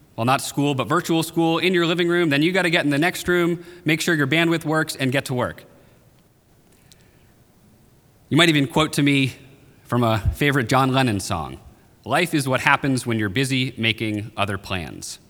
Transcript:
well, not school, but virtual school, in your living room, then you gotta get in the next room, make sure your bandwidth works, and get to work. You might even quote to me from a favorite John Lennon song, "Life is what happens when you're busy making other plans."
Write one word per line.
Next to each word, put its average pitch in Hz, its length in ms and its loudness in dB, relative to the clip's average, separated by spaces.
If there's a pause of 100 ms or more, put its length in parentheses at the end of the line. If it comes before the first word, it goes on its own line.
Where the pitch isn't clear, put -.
(160)
well, 113 80 -4
not 131 160 2
school, 143 340 -2
but 127 140 -2
virtual 165 340 0
school, 165 360 0
in 180 140 0
your 175 140 2
living 170 220 0
room, 175 220 2
then 139 120 2
you 165 80 2
gotta 180 200 0
get 170 140 2
in 147 60 2
the 143 80 2
next 175 300 -2
room, 175 360 0 (200)
make 160 160 0
sure 175 160 2
your 147 100 2
bandwidth 165 380 0
works, 156 320 -2
and 131 160 -2
get 135 140 -2
to 135 80 -4
work. 113 280 -4 (2750)
You 127 80 -2
might 170 120 6
even 147 180 4
quote 156 280 0
to 151 80 0
me 139 320 2 (500)
from 123 180 0
a 113 160 2 (160)
favorite 139 340 0
John 131 220 2
Lennon 127 300 2
song, 78 400 -6 (440)
"Life 160 300 0
is 139 140 0
what 127 140 0
happens 139 440 2
when 113 140 0
you're 107 80 -2
busy 131 500 -2
making 110 580 -2
other 101 220 -2
plans." 78 720 -10